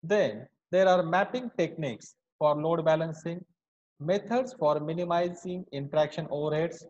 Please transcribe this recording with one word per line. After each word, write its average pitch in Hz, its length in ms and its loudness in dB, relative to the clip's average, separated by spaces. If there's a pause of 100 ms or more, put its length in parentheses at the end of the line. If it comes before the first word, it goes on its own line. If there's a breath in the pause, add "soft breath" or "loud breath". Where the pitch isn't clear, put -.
Then 160 420 0 (280)
there 185 160 6
are 180 140 6
mapping 196 540 0
techniques 160 580 -4 (220)
for 151 240 2
load 165 220 0
balancing, 160 560 0 (640)
methods 202 580 -2
for 151 220 2
minimizing 175 920 -4
interaction 147 540 -2
overheads 151 640 -2